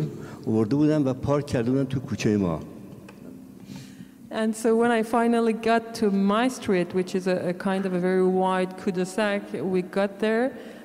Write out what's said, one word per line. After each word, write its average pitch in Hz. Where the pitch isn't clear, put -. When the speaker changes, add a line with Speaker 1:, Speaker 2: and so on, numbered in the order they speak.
Speaker 1:
آورده 110
بودن 151
و 127
پارک 143
کرده 123
بودن 135
تو 127
کوچه 107
ما. 85
Speaker 2:
And 220
so 226
when 240
I 220
finally 233
got 226
to 208
my 202
street, 185
which 185
is 185
a, 185
a -
kind 190
of 185
a 180
very 185
wide 185
cul-de-sac, 202
we 185
got 196
there, 226